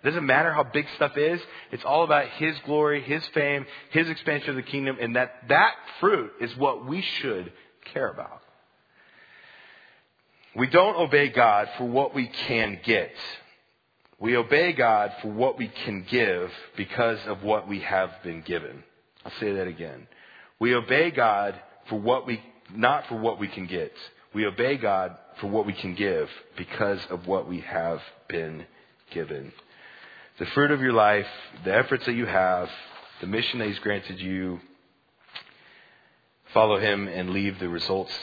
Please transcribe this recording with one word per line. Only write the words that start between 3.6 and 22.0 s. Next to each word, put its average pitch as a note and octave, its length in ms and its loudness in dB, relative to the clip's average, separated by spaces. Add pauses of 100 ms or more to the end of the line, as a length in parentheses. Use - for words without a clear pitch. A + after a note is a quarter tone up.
His D#3+ 180 2
expansion D3+ 400 -2
of C3+ 60 -4
the B2+ 60 -4
kingdom, C3+ 380 -4
and A#2 160 -2
that, B2+ 140 2 (180)
that F3+ 260 6 (260)
fruit E3+ 400 2
is A#2 160 -6
what C3 280 0
we D#3 160 -4
should G2 520 -4 (400)
care C3+ 180 -2
about. - 320 -12 (2000)
We A#2+ 120 2
don't F3 300 6
obey C#3+ 320 4
God A2 400 4 (100)
for B2+ 60 -4
what B2+ 300 0
we B2+ 120 0
can A2+ 580 -2
get. A2 280 2 (1040)
We A#2 180 2
obey C#3+ 360 4
God A2 480 4
for A2 80 -8
what A#2 300 0
we A2+ 100 -6 (160)
can F#2+ 240 -6
give F#2 420 2 (260)
because A2 500 0
of G2 160 -8
what G#2+ 260 0
we G2+ 120 -6
have F#2 300 0 (120)
been E2 200 -10
given. C#2+ 400 -6 (420)
I'll - 140 -12
say G#2 160 -2
that F#2+ 120 -4
again. D#2+ 400 -12 (520)
We A#2+ 160 4
obey C3 360 2
God G#2 500 2 (280)
for G#2+ 120 -4